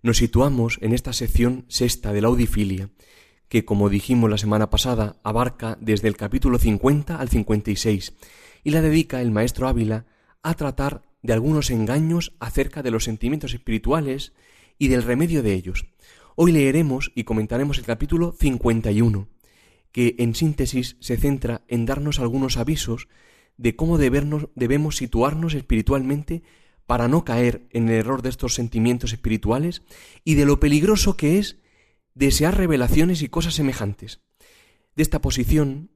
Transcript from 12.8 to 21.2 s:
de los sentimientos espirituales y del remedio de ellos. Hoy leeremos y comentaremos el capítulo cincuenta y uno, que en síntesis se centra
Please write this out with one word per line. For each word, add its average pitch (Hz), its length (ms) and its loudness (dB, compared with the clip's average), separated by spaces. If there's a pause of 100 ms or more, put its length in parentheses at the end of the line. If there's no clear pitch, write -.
de 123 100 -2
los 113 120 0
sentimientos 123 480 -4
espirituales 131 800 -4 (460)
y 143 100 2
del 127 140 4
remedio 139 400 0
de 107 100 2
ellos. 92 320 -4 (500)
Hoy 170 180 6
leeremos 139 640 2
y 117 100 -6
comentaremos 117 520 -2
el - 80 -4
capítulo 165 480 -2
cincuenta 117 580 0
y 104 120 2
uno, 104 260 0 (640)
que 120 260 0
en 117 160 0
síntesis 131 680 -2
se 120 180 -4
centra 131 500 -2